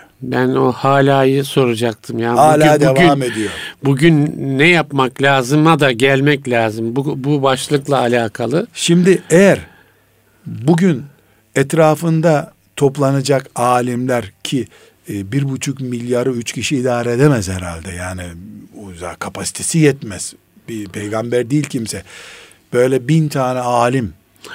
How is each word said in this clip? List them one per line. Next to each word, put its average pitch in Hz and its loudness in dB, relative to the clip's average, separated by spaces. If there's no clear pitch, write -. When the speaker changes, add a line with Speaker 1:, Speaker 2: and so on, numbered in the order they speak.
Speaker 1:
Ben 127 -2
o 131 2
halayı 135 2
soracaktım. 120 -2
Yani 117 0
Speaker 2:
Hala 151 6
Speaker 1:
bugün, 151 2
Speaker 2:
devam 139 4
Speaker 1:
bugün, 123 -2
Speaker 2:
ediyor. 107 -4
Speaker 1:
bugün 147 2
ne 147 4
yapmak 139 0
lazıma 139 4
da 139 4
gelmek 135 2
lazım. 113 -2
Bu, 135 -4
bu 143 0
başlıkla 135 0
alakalı. 123 -2
Speaker 2:
Şimdi 175 2
eğer 170 4
bugün 143 0
etrafında 156 2
toplanacak 135 0
alimler 123 -2
ki, 127 -4
e, 98 -8
bir 139 -2
buçuk 135 -8
milyarı 123 -4
üç 117 -6
kişi 131 -4
idare 120 -2
edemez 120 2
herhalde. 90 -8
Yani 90 -10
o 95 -18
za-, 87 -12
kapasitesi - -6
yetmez. 139 0
Bir 107 -10
peygamber 113 -4
değil 147 0
kimse. 110 -8
Böyle 123 2
bin 156 2
tane 127 -2
alim. 123 0